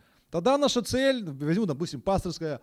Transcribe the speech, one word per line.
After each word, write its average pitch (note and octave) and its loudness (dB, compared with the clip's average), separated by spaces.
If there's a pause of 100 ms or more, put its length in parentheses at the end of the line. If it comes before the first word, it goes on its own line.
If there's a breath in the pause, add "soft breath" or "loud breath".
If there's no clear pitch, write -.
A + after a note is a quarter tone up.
(300 soft breath)
Тогда A3+ 2
наша B3+ 2
цель, B3+ 0
возьму, D3+ 0
допустим, D3+ -4
пасторская E3 -2